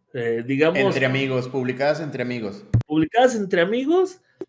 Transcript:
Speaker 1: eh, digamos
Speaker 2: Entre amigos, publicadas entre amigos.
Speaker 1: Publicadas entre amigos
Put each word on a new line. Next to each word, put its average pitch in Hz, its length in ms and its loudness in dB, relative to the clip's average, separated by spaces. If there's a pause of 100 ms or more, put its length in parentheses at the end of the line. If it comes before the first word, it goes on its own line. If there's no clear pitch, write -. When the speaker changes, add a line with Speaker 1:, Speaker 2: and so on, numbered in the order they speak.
(140)
Speaker 1:
eh, 117 320 -2
digamos 151 320 2
Speaker 2:
Entre 160 260 2
amigos, 131 440 -2
publicadas 135 520 -2
entre 135 220 -6
amigos. 113 420 -8 (220)
Speaker 1:
Publicadas 214 480 4
entre 190 260 0
amigos 269 640 0 (260)